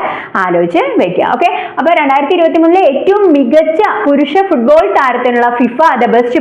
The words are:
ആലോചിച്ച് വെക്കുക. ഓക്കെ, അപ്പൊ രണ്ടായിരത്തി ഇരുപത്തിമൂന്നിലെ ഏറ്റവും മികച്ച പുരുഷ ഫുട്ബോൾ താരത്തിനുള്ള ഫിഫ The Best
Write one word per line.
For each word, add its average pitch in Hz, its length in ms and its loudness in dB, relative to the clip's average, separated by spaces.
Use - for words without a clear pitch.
ആലോചിച്ച് 175 400 0
വെക്കുക. 175 340 -2
ഓക്കെ, 339 140 0
അപ്പൊ 294 120 0
രണ്ടായിരത്തി 285 380 0
ഇരുപത്തിമൂന്നിലെ 330 520 2
ഏറ്റവും 392 340 0
മികച്ച 311 440 0
പുരുഷ 285 280 0
ഫുട്ബോൾ 302 360 2
താരത്തിനുള്ള 247 520 0
ഫിഫ 233 180 -2
The 233 120 0
Best 240 260 0